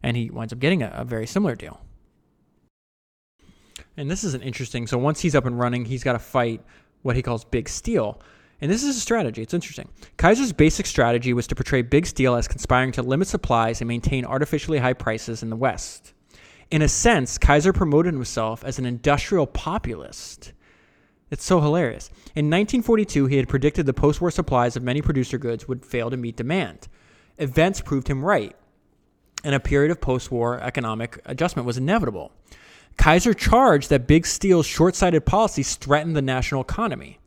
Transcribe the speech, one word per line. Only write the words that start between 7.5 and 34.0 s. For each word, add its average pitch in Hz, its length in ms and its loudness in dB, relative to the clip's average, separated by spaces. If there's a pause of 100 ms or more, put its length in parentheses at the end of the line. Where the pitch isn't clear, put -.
Steel. 143 540 -2 (360)
And 151 120 -2
this 226 120 0
is 277 140 0
a 226 40 -6
strategy. 127 420 -2
It's 113 100 -8
interesting. - 360 -6 (280)
Kaiser's 226 360 4
basic - 340 4
strategy 120 480 2
was 120 140 -2
to 147 60 -4
portray - 280 0
Big 143 240 2
Steel 127 300 2
as 117 120 -2
conspiring 127 440 0
to 127 100 -4
limit 135 260 0
supplies 117 540 0
and 117 60 -6
maintain 123 360 -2
artificially 147 540 -2
high 127 160 2
prices 113 480 -6
in 113 80 -6
the 113 60 -6
West. - 580 -6 (560)
In 156 100 2
a 151 80 4
sense, 180 480 2
Kaiser 151 380 4
promoted 165 400 2
himself 113 500 -6
as 135 140 -8
an 127 80 -4
industrial 143 600 0
populist. - 1080 -8 (760)
It's - 140 -10
so 185 160 4
hilarious. 147 500 0 (240)
In 151 140 0
nineteen 208 320 2
forty-two, 208 460 2
he 139 100 2
had 131 120 2
predicted 147 360 0
the 131 80 0
post-war 151 380 2
supplies 123 440 0
of 123 80 -6
many 127 200 -2
producer 135 340 0
goods 117 320 -6
would 127 160 -6
fail 117 240 -4
to 131 80 -6
meet 117 200 -8
demand. 131 520 -4 (480)
Events 160 460 0
proved 139 260 -4
him 135 160 -4
right, 160 320 -2 (880)
and 143 100 0
a 135 60 2
period 143 300 2
of 170 100 -2
post-war 123 600 -2
economic 113 680 -6
adjustment 131 400 -2
was 120 100 -2
inevitable. 131 560 -2 (640)
Kaiser 180 380 6
charged 214 560 4
that 135 160 2